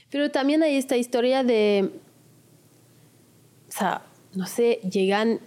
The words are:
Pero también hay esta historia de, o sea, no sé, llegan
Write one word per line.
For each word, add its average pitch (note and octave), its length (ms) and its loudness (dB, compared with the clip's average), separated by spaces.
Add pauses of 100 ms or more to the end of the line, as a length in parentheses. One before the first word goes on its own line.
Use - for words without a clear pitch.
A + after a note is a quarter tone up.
(100)
Pero C#4+ 200 -2
también D4 320 2
hay D4+ 140 2
esta C4+ 200 -2
historia B3 480 0
de, G#3 460 2 (1800)
o - 40 -20
sea, - 300 -4 (320)
no F#3 120 -6
sé, A#3 340 0 (100)
llegan G3+ 560 0